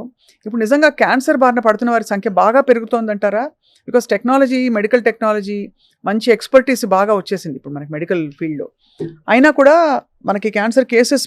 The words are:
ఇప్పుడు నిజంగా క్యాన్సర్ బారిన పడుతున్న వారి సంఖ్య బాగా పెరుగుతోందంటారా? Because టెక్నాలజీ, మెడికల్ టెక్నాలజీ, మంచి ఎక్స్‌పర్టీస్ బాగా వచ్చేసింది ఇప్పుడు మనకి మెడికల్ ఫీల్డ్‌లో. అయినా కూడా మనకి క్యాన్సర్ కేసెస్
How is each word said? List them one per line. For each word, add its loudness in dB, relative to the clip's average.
ఇప్పుడు -6
నిజంగా 2
క్యాన్సర్ 0
బారిన 2
పడుతున్న 0
వారి 0
సంఖ్య -4
బాగా 2
పెరుగుతోందంటారా? -2
Because 0
టెక్నాలజీ, 0
మెడికల్ 0
టెక్నాలజీ, -2
మంచి -4
ఎక్స్‌పర్టీస్ 2
బాగా 0
వచ్చేసింది -6
ఇప్పుడు -16
మనకి -14
మెడికల్ -4
ఫీల్డ్‌లో. -8
అయినా 4
కూడా 4
మనకి -4
క్యాన్సర్ 0
కేసెస్ 0